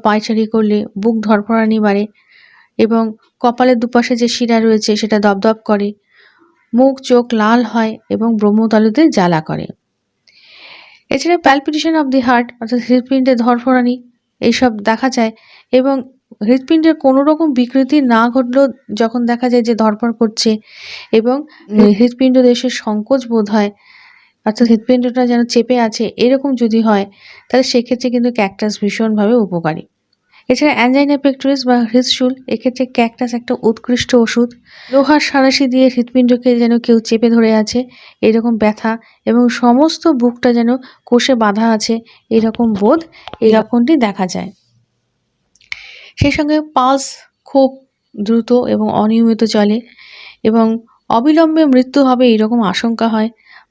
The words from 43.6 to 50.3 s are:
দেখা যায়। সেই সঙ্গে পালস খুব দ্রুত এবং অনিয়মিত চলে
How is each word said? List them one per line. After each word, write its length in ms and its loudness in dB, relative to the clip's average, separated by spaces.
দেখা 280 -4
যায়। 160 -10
সেই 180 0
সঙ্গে 200 -2
পালস 300 0
খুব 200 2
দ্রুত 360 -2
এবং 140 -2
অনিয়মিত 380 2
চলে 220 2